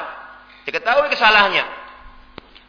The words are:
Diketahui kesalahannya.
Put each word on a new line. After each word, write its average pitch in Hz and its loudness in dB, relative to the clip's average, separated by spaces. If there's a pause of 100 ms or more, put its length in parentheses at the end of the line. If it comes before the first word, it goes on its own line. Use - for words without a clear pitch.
(680)
Diketahui 226 0
kesalahannya. 208 4 (1040)